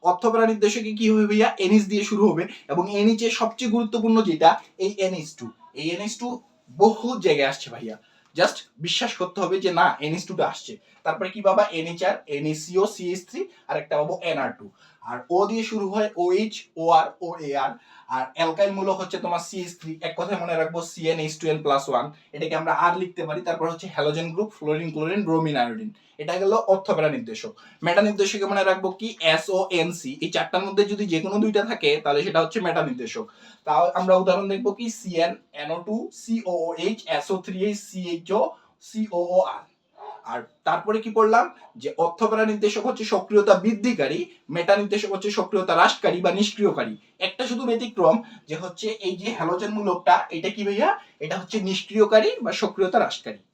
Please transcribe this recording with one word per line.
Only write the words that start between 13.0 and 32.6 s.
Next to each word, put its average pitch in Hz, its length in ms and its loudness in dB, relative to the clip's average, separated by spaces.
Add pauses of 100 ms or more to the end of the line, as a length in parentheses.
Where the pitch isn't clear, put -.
থ্রি, 294 120 -12 (280)
আর - 140 -4
একটা - 180 -6
পাবো 170 140 -2 (160)
এনআর 139 280 -4
টু। 104 80 -20 (440)
আর 123 80 -8 (180)
ও - 20 -2 (120)
দিয়ে 226 200 -4
শুরু 208 240 -4
হয় 214 140 0 (140)
ওএইচ, 202 320 0 (260)
ওআর, 160 260 4 (200)
ওএআর। 139 460 -4 (420)
আর 131 100 -4 (120)
অ্যালকাইল 165 420 0
মূলক 190 240 0
হচ্ছে 185 220 -8
তোমার 175 240 -2
সিএইচ 180 320 -10
থ্রি। 160 120 -10 (160)
এক 165 100 -8
কথায় 180 240 -4
মনে 170 180 -2
রাখবো 165 180 -2 (140)
সিএনএইচ 160 480 -2
টু - 120 -10
এন 156 120 0
প্লাস 139 260 2
ওয়ান, 127 160 0 (300)
এটাকে 156 240 -4
আমরা 160 120 -2 (120)
আর 175 80 4 (100)
লিখতে 170 260 -8
পারি। 151 200 -4
তারপর 165 240 -2
হচ্ছে 175 220 -12
হ্যালোজেন 151 400 -2
গ্রুপ, 208 140 -2 (100)
ফ্লোরিন, 156 360 -4
ক্লোরিন, 165 340 -2
ব্রোমিন, 160 340 0
আয়োডিন। 110 280 -4 (320)
এটা 170 200 -4
গেল 196 100 4 (200)
অর্থপেরা 165 440 2
নির্দেশক। 113 360 -10 (320)
মেটা 175 240 4
নির্দেশকে 196 440 0
মনে 196 160 2
রাখবো 190 200 2 (120)
কি? 226 80 -6 (260)
এসওএনসি। 175 800 0 (120)
এই 156 100 -4
চারটার 180 320 0
মধ্যে 196 160 2 (100)
যদি 208 200 -2
যে 160 120 2
কোনো 196 200 -2
দুইটা 208 260 2
থাকে 160 200 0 (140)
তাহলে 147 220 2
সেটা 165 160 0
হচ্ছে 160 240 -2